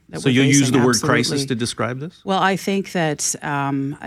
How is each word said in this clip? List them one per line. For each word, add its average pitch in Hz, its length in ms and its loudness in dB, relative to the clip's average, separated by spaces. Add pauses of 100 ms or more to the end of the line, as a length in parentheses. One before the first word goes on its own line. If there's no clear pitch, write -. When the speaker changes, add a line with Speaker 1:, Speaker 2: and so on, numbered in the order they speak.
(100)
Speaker 1:
that - 100 -10
Speaker 2:
So - 80 0
Speaker 1:
we're 127 60 4
Speaker 2:
you'll 135 100 6
use 139 160 6
Speaker 1:
facing, 131 180 2
Speaker 2:
the 120 80 4
word 127 40 4
Speaker 1:
absolutely. 123 240 0 (100)
Speaker 2:
crisis 143 220 -2
to 131 100 -4
describe 117 420 -4
this? 156 260 -14
Speaker 1:
Well, 190 140 0
I 190 160 2
think 196 380 -4
that, 160 500 -2
um, 139 640 -4